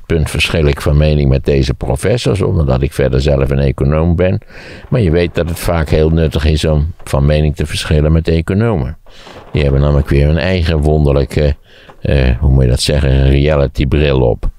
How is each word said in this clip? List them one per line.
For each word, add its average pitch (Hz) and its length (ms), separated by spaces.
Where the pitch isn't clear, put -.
punt 82 240
verschil 85 340
ik 71 160
van 76 160
mening 76 320
met 65 160
deze 69 300
professor, 113 600
zonder 95 300
dat 64 160
ik 69 100
verder 65 280
zelf 67 300
een 67 80
econoom 73 580
ben. 92 220
Maar 135 120
je 92 100
weet 85 240
dat 82 140
het 85 100
vaak 82 300
heel 80 220
nuttig 80 340
is 78 200
om 78 280
van 69 220
mening 76 300
te 76 100
verschillen 76 460
met 80 160
economen. 85 720
Die 76 100
hebben 69 180
namelijk 71 280
weer 71 180
hun 78 120
eigen 82 400
wonderlijke, 71 800
eh, 65 300
hoe 73 100
moet 65 120
je 64 80
dat 64 100
zeggen, 67 480
reality 69 580
bril 69 340
op. 57 380